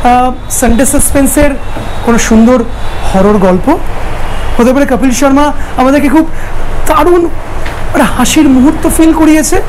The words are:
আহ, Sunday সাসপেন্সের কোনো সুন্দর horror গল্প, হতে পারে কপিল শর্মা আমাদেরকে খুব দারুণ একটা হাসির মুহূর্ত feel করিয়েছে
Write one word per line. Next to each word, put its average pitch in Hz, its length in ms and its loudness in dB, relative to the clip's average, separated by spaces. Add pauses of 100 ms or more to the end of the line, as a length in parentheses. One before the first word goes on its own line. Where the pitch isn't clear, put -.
আহ, 247 280 2 (180)
Sunday 240 360 0
সাসপেন্সের 285 640 0 (560)
কোনো 233 120 2
সুন্দর 226 460 2 (500)
horror 202 240 2
গল্প, 185 400 0 (800)
হতে 240 160 2
পারে 277 120 0
কপিল 247 260 0
শর্মা 277 420 0 (240)
আমাদেরকে 269 320 2
খুব 311 180 2 (600)
দারুণ 339 380 2 (680)
একটা 277 100 0
হাসির 254 460 0
মুহূর্ত 262 480 2
feel 320 160 4
করিয়েছে 311 560 2